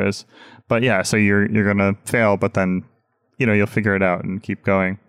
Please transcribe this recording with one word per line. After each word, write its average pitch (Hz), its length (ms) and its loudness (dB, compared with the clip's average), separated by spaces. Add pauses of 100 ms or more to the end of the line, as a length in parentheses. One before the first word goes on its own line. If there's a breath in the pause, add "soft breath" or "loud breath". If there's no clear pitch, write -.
is. 98 180 -4 (440 loud breath)
But 117 160 0
yeah, 104 180 0
so - 140 -2
you're, 101 340 2
you're 107 160 0
gonna 98 380 0
fail, 110 320 0
but 101 180 -4
then, 92 300 -2 (540)
you 131 80 0
know, 110 60 2
you'll 101 140 2
figure 104 300 0
it 95 60 0
out 90 200 0
and 95 180 -6
keep - 240 -8
going. 95 440 0